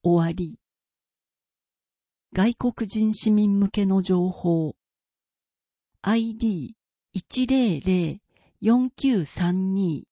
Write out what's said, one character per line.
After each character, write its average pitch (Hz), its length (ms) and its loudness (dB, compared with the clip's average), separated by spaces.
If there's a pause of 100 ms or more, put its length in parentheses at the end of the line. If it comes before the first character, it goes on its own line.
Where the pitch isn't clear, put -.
終 170 240 2
わ 165 60 -2
り。 160 260 -8 (1700)
外 208 240 2
国 233 320 -4
人 220 260 0
市 214 160 -2
民 208 300 2
向 196 80 2
け 202 180 0
の 190 160 2
情 180 280 0
報。 165 440 -2 (1300)
ア 220 160 0
イ 226 200 -2
デ 226 120 -2
ィ 170 220 -4
ー - 20 -20 (400)
一 254 340 -4
零 233 320 2
零 175 420 -2 (400)
四 247 300 2
九 233 340 0
三 185 500 -2
二。 175 380 -2